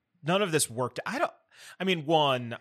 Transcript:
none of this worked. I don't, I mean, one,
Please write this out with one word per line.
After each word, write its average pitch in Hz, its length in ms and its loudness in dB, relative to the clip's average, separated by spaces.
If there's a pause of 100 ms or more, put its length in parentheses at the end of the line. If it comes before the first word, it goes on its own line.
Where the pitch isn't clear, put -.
(240)
none 185 200 0
of 175 80 -2
this 156 180 2
worked. 120 380 -4
I 220 100 -4
don't, 339 140 0 (480)
I 180 60 -4
mean, 170 200 0
one, 131 560 2